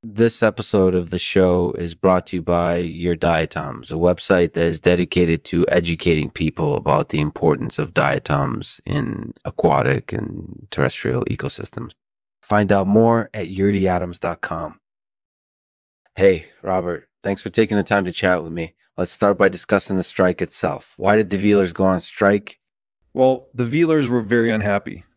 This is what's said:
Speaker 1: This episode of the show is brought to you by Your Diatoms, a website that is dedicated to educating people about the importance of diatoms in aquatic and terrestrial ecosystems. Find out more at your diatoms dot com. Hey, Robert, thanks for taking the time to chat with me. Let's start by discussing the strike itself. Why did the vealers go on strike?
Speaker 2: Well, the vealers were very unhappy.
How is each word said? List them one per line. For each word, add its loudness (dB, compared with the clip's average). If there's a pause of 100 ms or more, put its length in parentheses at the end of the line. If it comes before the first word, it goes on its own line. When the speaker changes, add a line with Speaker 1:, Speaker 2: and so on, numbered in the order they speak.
Speaker 1:
This 0
episode 2
of -2
the -4
show 2
is -8
brought 2
to -6
you -4
by 0
Your -2
Diatoms, -2
a -8
website 2
that 0
is 0
dedicated 2
to 2
educating 0
people -2
about 0
the -2
importance -2
of -6
diatoms -2
in -6 (100)
aquatic 0
and -10
terrestrial -2
ecosystems. -8 (500)
Find 0
out 0
more 4
at -8
your 0
diatoms -2
dot -6
com. -10 (1400)
Hey, 4 (160)
Robert, -4 (120)
thanks -4
for -8
taking 2
the 2
time 2
to -6
chat 0
with -10
me. -8 (220)
Let's -2
start 0
by 4
discussing -2
the -2
strike 0
itself. -6
Why 2
did 2
the -4
vealers 2
go -2
on 2
strike? 0 (520)
Speaker 2:
Well, 2
the -4
vealers 2
were 0
very 2
unhappy. -2 (140)